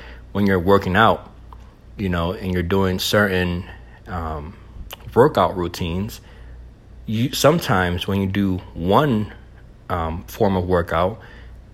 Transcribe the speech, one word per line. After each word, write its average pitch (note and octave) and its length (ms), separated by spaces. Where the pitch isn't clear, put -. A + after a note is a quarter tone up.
When G2+ 140
you're G2 120
working F#2+ 380
out, G#2 340
you G2 100
know, F2 240
and F#2 220
you're F2+ 80
doing F#2 360
certain, F2+ 720
um, D#2+ 500
workout G2 440
routines, F2+ 640
you, A2+ 300
sometimes F#2 760
when G2 100
you G2 80
do F#2+ 300
one, G#2+ 600
um, E2 340
form G2 320
of F2+ 80
workout, F2+ 560